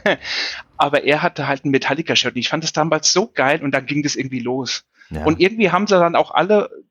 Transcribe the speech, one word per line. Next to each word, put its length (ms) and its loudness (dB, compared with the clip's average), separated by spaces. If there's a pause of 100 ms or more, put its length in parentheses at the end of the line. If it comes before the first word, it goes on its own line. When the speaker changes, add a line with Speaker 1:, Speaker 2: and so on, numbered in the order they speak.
(160)
Speaker 1:
<laughs> 640 -10
aber 260 2
er 180 2
hatte 260 -2
halt 180 -4
ein 60 2
Metallica-Shirt. 640 0
Und 40 -4
ich 100 -4
fand 160 -2
das 80 -4
damals 400 0
so 200 2
geil 300 0
und 80 -2
dann 140 -2
ging 180 -2
das 140 -4
irgendwie 220 -6
los. 440 -6 (260)
Speaker 2:
Ja. 160 -8
Speaker 1:
Und 140 2
irgendwie 320 4
haben 160 2
sie 100 4
dann 180 4
auch 160 2
alle 380 2 (220)